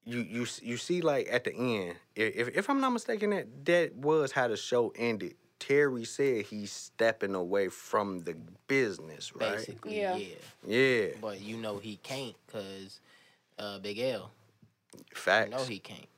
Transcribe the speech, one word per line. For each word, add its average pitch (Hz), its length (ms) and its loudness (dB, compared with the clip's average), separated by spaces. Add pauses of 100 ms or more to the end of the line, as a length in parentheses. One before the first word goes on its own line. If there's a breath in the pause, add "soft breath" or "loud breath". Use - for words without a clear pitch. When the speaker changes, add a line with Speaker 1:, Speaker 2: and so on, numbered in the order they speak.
Speaker 1:
you, 120 160 -4
you, 113 220 -2
s-, - 180 -6
you 120 160 -4
see, 175 240 0
like, 143 300 2
at 120 120 2
the - 100 -4
end, 104 440 -2 (200)
i-, 104 40 2
if, 113 340 0
if 196 140 0
I'm 277 100 4
not 262 120 2
mistaken, 214 400 0
that, 139 340 -4
that 175 300 4
was 143 360 4
how 127 160 4
the 107 100 2
show 117 380 2
ended. 113 400 -2 (240)
Terry 139 460 4
said 123 400 2
he's 104 260 -8
stepping 110 640 0
away 92 360 2
from 101 500 -2
the 87 160 -6 (320)
business, 95 680 -2
right? 104 220 -2
Speaker 2:
Basically, 208 420 -6
Speaker 3:
Yeah. 190 180 0
Speaker 2:
yeah. 92 180 -8 (320)
Speaker 1:
Yeah. 120 400 4 (140)
Speaker 2:
But 104 200 -8
you 110 160 -8
know 107 220 -6
he 104 180 -10
can't 135 380 -10 (120)
'cause, 98 520 -12 (580 soft breath)
uh, 101 220 -8
Big 101 200 -6
L. 113 320 -2 (840)
Speaker 1:
Facts. 101 380 4
Speaker 2:
You 123 60 -4
know 135 60 0
he 117 160 -6
can't. - 280 -16 (100)